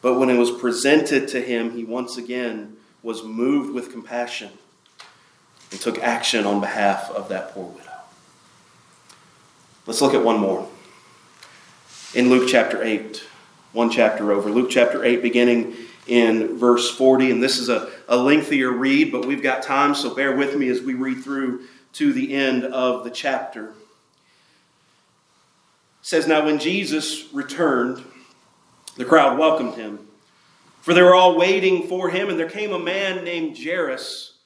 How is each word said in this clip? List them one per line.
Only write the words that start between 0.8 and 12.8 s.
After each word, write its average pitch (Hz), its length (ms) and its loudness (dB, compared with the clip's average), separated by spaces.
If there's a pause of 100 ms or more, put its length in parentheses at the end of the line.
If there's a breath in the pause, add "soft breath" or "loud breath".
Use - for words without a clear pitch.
to 123 120 -4
him, 117 300 -4
he 117 140 -8
once 123 320 -8
again 117 580 -8 (260 soft breath)
was 113 220 -10
moved 120 500 -2
with 123 180 -10
compassion 117 600 -10 (1200 soft breath)
and 98 80 -14
took - 200 -4
action 113 460 -2
on 101 140 0
behalf 98 520 -2
of 98 180 -8
that 95 240 -8
poor 95 120 -12
widow. - 240 -20 (2000 soft breath)
Let's 113 160 -4
look 135 120 4
at 123 100 2
one 113 160 2
more. 95 280 -2 (1500 loud breath)
In 123 160 2
Luke 127 200 4
chapter 117 340 2